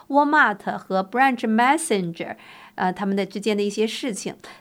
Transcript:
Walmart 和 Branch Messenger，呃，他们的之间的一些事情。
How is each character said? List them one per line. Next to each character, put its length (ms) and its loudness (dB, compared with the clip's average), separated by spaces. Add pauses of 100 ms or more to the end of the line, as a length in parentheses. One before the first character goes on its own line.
Walmart 680 2
和 280 -2
Branch 340 2
Messenger， 960 0 (400)
呃， 180 -2
他 140 -4
们 100 0
的 80 0
之 140 -8
间 180 0
的 60 0
一 80 0
些 160 -2
事 260 -6
情。 220 -8 (260)